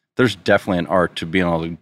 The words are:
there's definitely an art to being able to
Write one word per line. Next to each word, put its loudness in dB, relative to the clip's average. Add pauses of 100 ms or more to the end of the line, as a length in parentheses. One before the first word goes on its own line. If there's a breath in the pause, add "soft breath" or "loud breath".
(160 soft breath)
there's 2
definitely 0
an -6
art 0
to -8
being 0
able -2
to -8